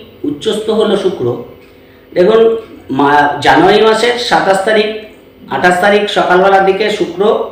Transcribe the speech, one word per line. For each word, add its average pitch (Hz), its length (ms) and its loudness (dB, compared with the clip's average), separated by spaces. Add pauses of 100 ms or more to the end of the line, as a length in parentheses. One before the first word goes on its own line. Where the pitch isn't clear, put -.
(240)
উচ্চস্থ 220 460 -6
হলো 202 280 0
শুক্র, 175 280 -4 (880)
দেখুন, 214 260 2 (520)
মা-, 143 380 2 (120)
জানুয়ারি 170 400 4
মাসের 220 380 2
সাতাশ 190 460 0
তারিখ, 214 220 0 (600)
আঠাশ 180 320 0
তারিখ 202 260 2
সকালবেলার 190 580 2
দিকে 196 240 0
শুক্র 170 320 -4 (300)